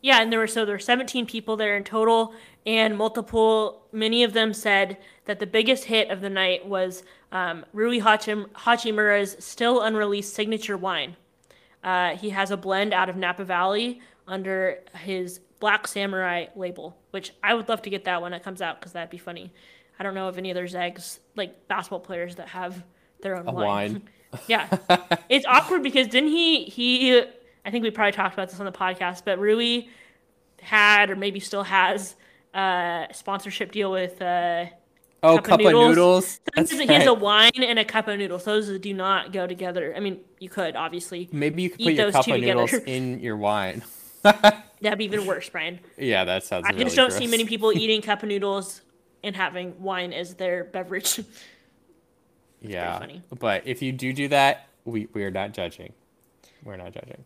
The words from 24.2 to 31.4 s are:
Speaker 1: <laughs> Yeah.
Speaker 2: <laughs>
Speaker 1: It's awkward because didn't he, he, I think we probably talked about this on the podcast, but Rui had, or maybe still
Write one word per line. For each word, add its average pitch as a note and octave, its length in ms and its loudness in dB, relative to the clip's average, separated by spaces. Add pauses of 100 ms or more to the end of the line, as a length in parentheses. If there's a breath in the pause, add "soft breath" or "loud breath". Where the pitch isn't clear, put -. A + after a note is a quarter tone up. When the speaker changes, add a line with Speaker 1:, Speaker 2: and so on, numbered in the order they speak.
Speaker 1:
<laughs> - 160 -16
Yeah. F#3+ 200 0 (200)
Speaker 2:
<laughs> - 300 2 (100)
Speaker 1:
It's C4 200 4
awkward D#4 340 4
because C4 260 2
didn't C4 220 2
he, E4 360 2
he, B3 540 4 (460 soft breath)
I G3+ 60 -8
think A#3 100 -2
we A3 80 0
probably G#3+ 220 0
talked G3 240 -2
about F#3 160 -6
this F#3 80 -16
on G3 80 -8
the F#3 40 -8
podcast, F#3 540 -6
but F#3 140 -2
Rui A#3 480 0 (760 soft breath)
had, G#3 480 6
or F#3+ 60 -4
maybe G3 240 -4
still G3+ 240 -6